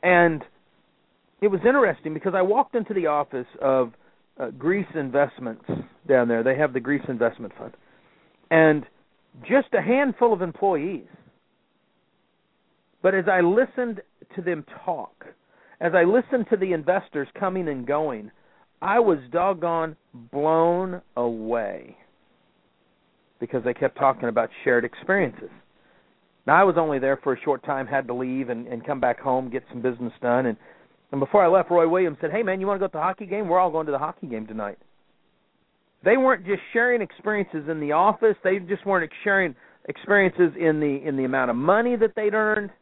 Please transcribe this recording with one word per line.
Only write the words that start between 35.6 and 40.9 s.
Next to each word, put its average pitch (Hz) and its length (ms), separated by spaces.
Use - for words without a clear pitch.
They 208 100
weren't 262 300
just 196 160
sharing 240 300
experiences 190 680
in 156 120
the 147 100
office. 196 540
They 190 140
just 185 260
weren't 180 260
sharing 190 300
experiences 185 680
in 156 220
the, 143 260